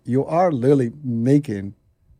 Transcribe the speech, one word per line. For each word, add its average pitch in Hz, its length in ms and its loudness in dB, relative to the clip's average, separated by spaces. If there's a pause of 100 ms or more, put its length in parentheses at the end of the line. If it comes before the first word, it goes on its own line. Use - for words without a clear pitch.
you 127 200 0
are 175 260 0
literally 131 400 2 (120)
making 117 720 0 (460)